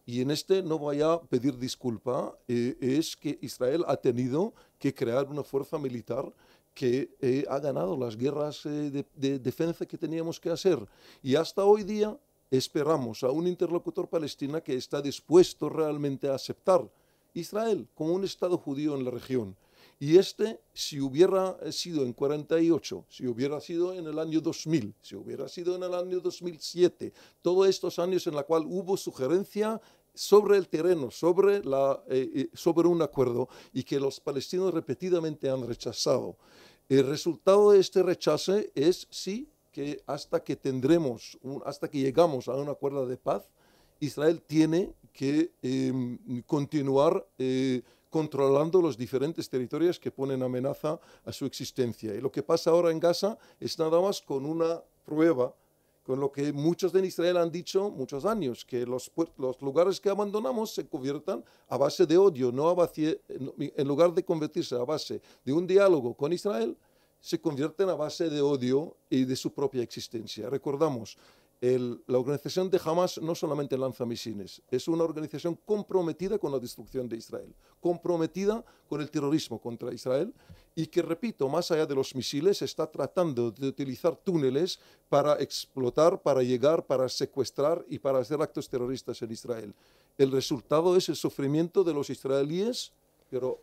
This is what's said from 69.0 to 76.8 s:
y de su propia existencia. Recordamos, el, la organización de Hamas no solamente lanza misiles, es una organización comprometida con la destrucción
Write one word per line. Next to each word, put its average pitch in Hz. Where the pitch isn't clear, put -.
y 131
de 127
su -
propia 135
existencia. 110
Recordamos, 139
el, 123
la 123
organización 143
de 175
Hamas 170
no 165
solamente 147
lanza 127
misiles, 107
es 127
una 165
organización 156
comprometida 190
con 160
la 139
destrucción 123